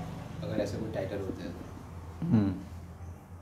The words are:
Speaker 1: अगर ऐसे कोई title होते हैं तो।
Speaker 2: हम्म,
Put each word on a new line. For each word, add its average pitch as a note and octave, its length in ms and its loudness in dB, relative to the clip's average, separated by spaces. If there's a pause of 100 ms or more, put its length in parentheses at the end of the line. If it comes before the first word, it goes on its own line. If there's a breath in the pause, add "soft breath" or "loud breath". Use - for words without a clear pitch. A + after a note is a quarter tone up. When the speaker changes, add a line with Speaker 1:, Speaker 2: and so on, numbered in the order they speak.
(460)
Speaker 1:
अगर - 160 2
ऐसे G2+ 140 0
कोई A2 140 -2
title G2 280 0
होते F#2 240 -2
हैं - 100 -4
तो। - 760 -6
Speaker 2:
हम्म, G#2 280 8 (880)